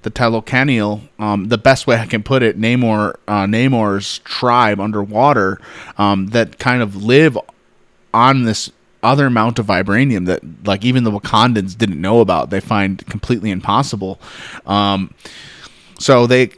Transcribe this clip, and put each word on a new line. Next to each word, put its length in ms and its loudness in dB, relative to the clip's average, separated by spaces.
the 80 -8
Talokanil, 1000 -2
um, 300 -2
the 100 0
best 300 2
way 80 4
I 100 -4
can 160 -4
put 220 0
it, 120 0
Namor, 600 0
uh, 200 0
Namor's 760 0
tribe 580 2
underwater, 840 0
um, 300 0
that 320 -2
kind 220 0
of 200 -6
live 340 4
on 300 4
this 260 -4
other 240 2
amount 320 0
of 80 -4
vibranium 600 0
that, 160 -2
like, 180 -2
even 200 2
the 60 0
Wakandans 680 0
didn't 220 -2
know 200 2
about. 300 0
They 100 -2
find 460 -2
completely 440 -4
impossible. 680 -4
Um, 480 -2
so 280 4
they 320 4